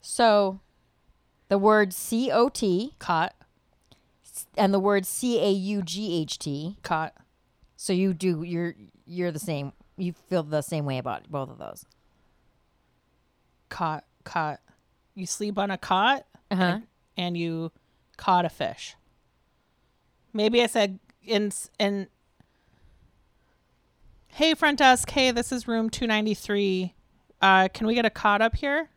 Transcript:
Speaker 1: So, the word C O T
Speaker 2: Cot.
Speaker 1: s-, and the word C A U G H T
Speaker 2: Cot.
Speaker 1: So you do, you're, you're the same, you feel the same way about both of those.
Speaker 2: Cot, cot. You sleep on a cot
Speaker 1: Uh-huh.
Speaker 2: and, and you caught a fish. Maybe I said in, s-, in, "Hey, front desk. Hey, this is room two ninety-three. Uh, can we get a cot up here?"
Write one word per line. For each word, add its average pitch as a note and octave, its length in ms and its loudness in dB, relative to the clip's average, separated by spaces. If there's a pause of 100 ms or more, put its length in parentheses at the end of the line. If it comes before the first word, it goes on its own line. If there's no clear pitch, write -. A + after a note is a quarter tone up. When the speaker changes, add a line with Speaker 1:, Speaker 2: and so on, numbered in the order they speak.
Speaker 1:
So, G#3 600 2 (880)
the G3+ 80 2
word G#3 360 6
C A#3+ 380 -4
O A#3+ 180 4
T G#3 500 -2
Speaker 2:
Cot. E3+ 360 -2 (880)
Speaker 1:
s-, - 220 -16 (100)
and G3 180 2
the G3 60 2
word G3 260 2
C A#3+ 320 -2
A G3+ 120 2
U G3 320 -2
G F3 380 -4
H - 180 -6
T D3+ 440 -8
Speaker 2:
Cot. D#3+ 320 -6 (680)
Speaker 1:
So - 100 -4
you F#3 220 2
do, E3+ 300 -2
you're, E3+ 320 -4 (300)
you're F3 260 -4
the D3+ 80 -8
same, C#3+ 320 -6 (240)
you F3+ 160 -4 (180)
feel F3 140 0
the D3+ 180 -2
same D3+ 220 -4
way C3 140 -4
about B2 300 -10
both C3+ 220 -8
of - 80 -20
those. - 260 -16 (1900)
Speaker 2:
Cot, D#3+ 340 -6 (180)
cot. D#3 380 -6 (560)
You F#3+ 100 -8
sleep G#3 320 -6
on G3 140 -2
a F#3 40 -4
cot A3+ 480 0 (240)
Speaker 1:
Uh-huh. F#3 140 0
Speaker 2:
and, F3+ 240 0 (300)
and F3 200 -4
you E3 360 -4 (440)
caught F3+ 280 2
a D#3+ 40 -2
fish. - 460 -8 (1400)
Maybe A3 300 2
I A#3 60 2
said G3+ 320 0 (240)
in, G#3 240 0
s-, - 280 -10
in, G3+ 300 -2 (2250)
"Hey, D#4 260 2
front D4 240 2
desk. C4 320 6
Hey, B3+ 220 2
this A#3 180 -2
is B3 160 -4
room A3+ 240 0
two - 160 -4
ninety-three. G3+ 880 0 (460)
Uh, F#3+ 340 6
can A3 140 -2
we A3+ 60 2
get A#3 120 2
a G#3 40 4
cot G#3 300 2
up A3+ 140 2
here?" D4 420 -2